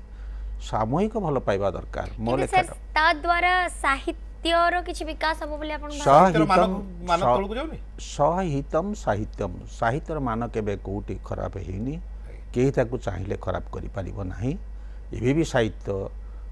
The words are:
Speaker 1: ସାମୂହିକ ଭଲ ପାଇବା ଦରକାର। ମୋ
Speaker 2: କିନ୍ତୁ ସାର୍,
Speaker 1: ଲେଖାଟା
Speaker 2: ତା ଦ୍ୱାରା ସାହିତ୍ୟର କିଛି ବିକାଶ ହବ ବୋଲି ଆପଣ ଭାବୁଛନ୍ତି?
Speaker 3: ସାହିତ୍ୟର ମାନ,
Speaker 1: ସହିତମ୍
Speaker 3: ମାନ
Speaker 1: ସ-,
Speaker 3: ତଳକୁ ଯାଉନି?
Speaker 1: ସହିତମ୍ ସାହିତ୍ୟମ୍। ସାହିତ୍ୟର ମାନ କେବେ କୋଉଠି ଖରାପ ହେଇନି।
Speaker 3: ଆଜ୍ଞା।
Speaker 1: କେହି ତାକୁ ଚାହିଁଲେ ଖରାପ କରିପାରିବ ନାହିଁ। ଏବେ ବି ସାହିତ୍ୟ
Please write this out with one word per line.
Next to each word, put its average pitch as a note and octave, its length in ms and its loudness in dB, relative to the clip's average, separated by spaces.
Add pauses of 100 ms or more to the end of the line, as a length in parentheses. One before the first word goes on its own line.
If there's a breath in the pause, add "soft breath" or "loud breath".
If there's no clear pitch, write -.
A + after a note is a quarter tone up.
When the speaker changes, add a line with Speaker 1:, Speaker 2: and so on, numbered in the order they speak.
(600 soft breath)
Speaker 1:
ସାମୂହିକ D3 560 0
ଭଲ D#3 220 2
ପାଇବା G2+ 320 2
ଦରକାର। - 360 -4 (120)
ମୋ A2+ 120 0
Speaker 2:
କିନ୍ତୁ C4+ 160 2
ସାର୍, F#4 180 4
Speaker 1:
ଲେଖାଟା - 80 -8 (200)
Speaker 2:
ତା D#4+ 200 6
ଦ୍ୱାରା F4 560 2
ସାହିତ୍ୟର E4+ 1120 0
କିଛି F4 240 -6
ବିକାଶ D#4 380 -2
ହବ D4+ 140 -6
ବୋଲି D4+ 140 -6
ଆପଣ - 180 -6
ଭାବୁଛନ୍ତି? - 140 -6
Speaker 3:
ସାହିତ୍ୟର D#3+ 420 8
ମାନ, F3+ 180 6
Speaker 1:
ସହିତମ୍ F#3 440 -4
Speaker 3:
ମାନ F3 120 4
Speaker 1:
ସ-, A3 180 4
Speaker 3:
ତଳକୁ G#3 180 -2
ଯାଉନି? D4+ 220 -6 (220)
Speaker 1:
ସହିତମ୍ D#3+ 960 0
ସାହିତ୍ୟମ୍। G#2 720 -2
ସାହିତ୍ୟର D3 520 -2
ମାନ A#2 280 -2
କେବେ G#2 300 -2
କୋଉଠି G2 480 -6
ଖରାପ G2 320 -4
ହେଇନି। G2 380 -6
Speaker 3:
ଆଜ୍ଞା। - 580 -12
Speaker 1:
କେହି B2+ 180 4
ତାକୁ B2+ 260 2
ଚାହିଁଲେ G2+ 380 -4
ଖରାପ F2+ 360 -4
କରିପାରିବ - 520 -6
ନାହିଁ। B2 340 -4 (560 soft breath)
ଏବେ A#2 200 2
ବି D#3+ 100 4
ସାହିତ୍ୟ G#2+ 680 0 (420 soft breath)